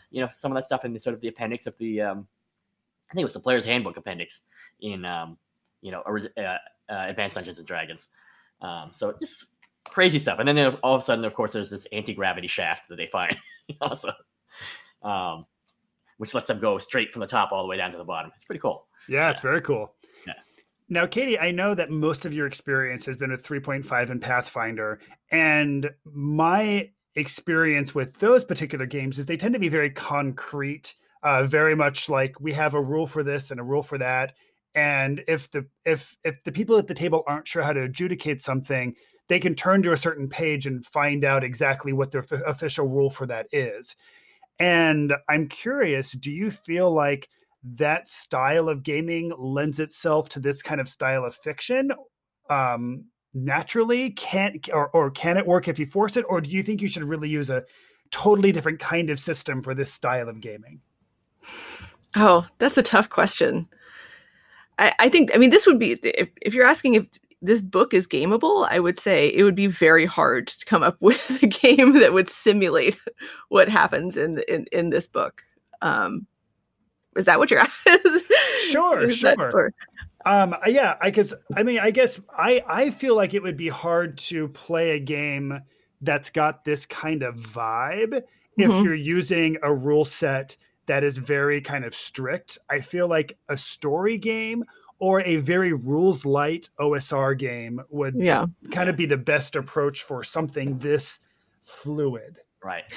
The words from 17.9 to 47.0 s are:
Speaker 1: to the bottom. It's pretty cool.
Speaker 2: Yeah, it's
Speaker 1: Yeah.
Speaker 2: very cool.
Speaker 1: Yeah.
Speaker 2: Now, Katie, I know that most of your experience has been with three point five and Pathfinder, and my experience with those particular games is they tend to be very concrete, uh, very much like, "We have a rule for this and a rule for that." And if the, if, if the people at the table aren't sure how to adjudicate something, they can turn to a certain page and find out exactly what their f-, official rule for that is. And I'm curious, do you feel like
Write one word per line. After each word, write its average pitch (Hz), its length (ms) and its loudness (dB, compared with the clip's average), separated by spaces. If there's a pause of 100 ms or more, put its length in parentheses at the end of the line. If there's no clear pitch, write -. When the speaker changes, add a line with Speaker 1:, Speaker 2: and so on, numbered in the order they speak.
Speaker 1:
to 87 60 -16
the 85 80 -14
bottom. 80 300 -10
It's - 80 -20
pretty 170 160 -14
cool. - 280 -6 (220)
Speaker 2:
Yeah, 147 220 0
it's - 120 -6
Speaker 1:
Yeah. 131 60 -2
Speaker 2:
very 156 120 0
cool. 117 340 -6 (300)
Speaker 1:
Yeah. - 80 -14 (560)
Speaker 2:
Now, 175 160 0
Katie, 226 340 -2
I 175 120 -2
know 190 240 -2
that 160 160 -4
most 156 340 -2
of 151 80 -8
your 147 140 -4
experience 135 580 -4
has 131 120 -10
been 131 140 -6
with 127 140 -10
three 143 140 -8
point 139 260 -8
five 123 240 -2
and 123 120 -8
Pathfinder, 113 800 -6 (320)
and 151 580 0 (160)
my 160 840 -2 (260)
experience 151 800 -2
with 135 260 -6
those 247 260 4
particular 147 400 -6
games 135 340 -8
is 139 60 -8
they 165 120 -6
tend 220 160 -2
to 240 60 -2
be 175 100 0
very 147 200 0
concrete, 139 1040 -8 (280)
uh, 135 200 2
very 151 320 2
much 143 340 0
like, 135 300 -2
"We 147 140 -6
have 151 200 0
a 147 80 0
rule 151 260 -2
for 151 160 -6
this 139 280 -6
and 123 80 -10
a 120 40 -10
rule 143 200 -2
for 143 140 -8
that." 127 360 -2 (420)
And 143 520 0
if 156 220 -2
the, 139 160 -8 (200)
if, 160 380 -2
if 156 200 -6
the 156 80 -10
people 214 260 2
at 202 80 2
the 180 80 -8
table 160 320 0
aren't 147 220 -6
sure 160 160 -4
how 147 100 -2
to 135 100 -4
adjudicate 151 600 -6
something, 131 520 -6 (320)
they 180 120 2
can 175 160 -2
turn 190 260 2
to 175 100 2
a 151 60 2
certain 143 320 -4
page 147 380 -4
and 127 180 -8
find 143 400 -2
out 135 180 2
exactly 135 500 -2
what 135 180 -2
their 131 100 -4
f-, 135 240 -6
official 147 420 -4
rule 139 220 0
for 135 160 -10
that 117 260 -8
is. 123 440 -6 (640)
And 160 540 4 (160)
I'm 151 180 0
curious, 175 640 -2
do 135 200 -10
you 196 200 -4
feel 175 400 0
like 143 360 0 (360)